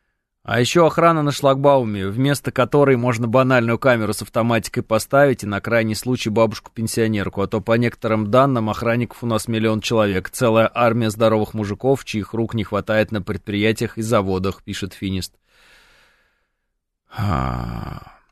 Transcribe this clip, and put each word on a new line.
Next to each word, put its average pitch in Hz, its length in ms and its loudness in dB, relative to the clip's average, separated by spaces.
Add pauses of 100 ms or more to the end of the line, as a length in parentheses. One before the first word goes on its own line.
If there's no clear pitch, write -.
(440)
«А 110 180 -2
еще 170 240 4
охрана 165 380 2
на 143 80 0
шлагбауме, 135 760 2
вместо 131 440 -2
которой 135 440 4
можно 120 320 -2
банальную 123 500 2
камеру 110 360 2
с - 80 -6
автоматикой 117 600 -2
поставить 135 640 2
и 104 40 -6
на 101 120 -4
крайний 113 340 0
случай 120 360 -4
бабушку-пенсионерку, 110 1120 -2
а 98 60 -2
то, 110 120 -2
по 113 140 0
некоторым 110 580 0
данным, 127 380 2
охранников 117 540 -4
у 120 40 -6
нас 113 220 -2
миллион 110 320 0
человек, 104 480 0
целая 113 440 2
армия 117 360 0
здоровых 110 440 0
мужиков, 107 520 -2
чьих 101 280 -6
рук 113 200 -4
не 110 100 -4
хватает 107 480 -2
на 104 100 -4
предприятиях 107 760 -2
и 113 40 -6
заводах», 98 640 0
пишет 101 300 -10
Финист. 95 400 -6 (1800)
А. 62 1040 -6 (180)